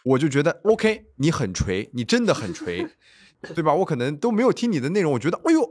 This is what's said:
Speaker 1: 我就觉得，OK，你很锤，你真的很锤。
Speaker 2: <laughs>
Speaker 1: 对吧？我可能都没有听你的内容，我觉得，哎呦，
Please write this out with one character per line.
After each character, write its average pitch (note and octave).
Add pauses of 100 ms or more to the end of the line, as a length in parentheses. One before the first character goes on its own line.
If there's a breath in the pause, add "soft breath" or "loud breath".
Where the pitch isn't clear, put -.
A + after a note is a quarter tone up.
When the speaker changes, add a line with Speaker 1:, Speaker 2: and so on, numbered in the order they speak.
Speaker 1:
我 C3
就 D#3
觉 C#3+
得， C3+
OK， G#3+ (120)
你 C#3+
很 A#2+
锤， F#2+
你 A#2+
真 A#3
的 F#3
很 G2+
锤。 F2+
Speaker 2:
<laughs> -
Speaker 1:
对 E3+
吧？ D3+
我 F#3
可 D#3+
能 C3+
都 A#3
没 G#3+
有 B3+
听 A#3
你 D3+
的 B2+
内 F#3+
容， D3+
我 B2
觉 C#3
得， -
哎 E4
呦， D#4+